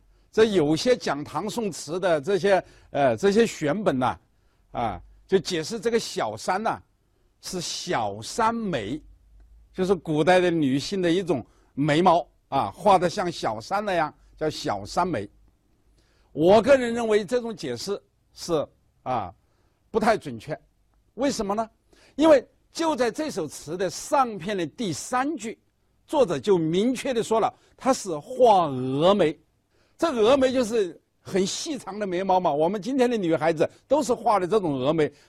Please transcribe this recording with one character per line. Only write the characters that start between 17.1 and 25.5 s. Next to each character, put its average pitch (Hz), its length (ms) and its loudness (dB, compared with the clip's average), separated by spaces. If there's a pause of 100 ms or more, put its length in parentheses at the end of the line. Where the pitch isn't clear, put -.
这 247 160 -2
种 226 140 -8
解 127 220 -6
释 196 240 -8 (320)
是， 151 340 -4 (380)
啊， 107 280 -4 (580)
不 220 100 -2
太 214 180 2
准 131 180 -10
确。 139 220 -12 (560)
为 269 160 -2
什 - 160 -4
么 196 80 -4
呢？ 220 160 -6 (460)
因 311 120 4
为 277 160 6 (280)
就 320 240 -2
在 240 120 0
这 302 220 -6
首 165 160 -6
词 147 300 -12
的 185 120 -4
上 240 480 -2
片 190 200 -6
的 170 100 -4
第 180 260 -6
三 269 440 -4
句， 214 200 -10 (520)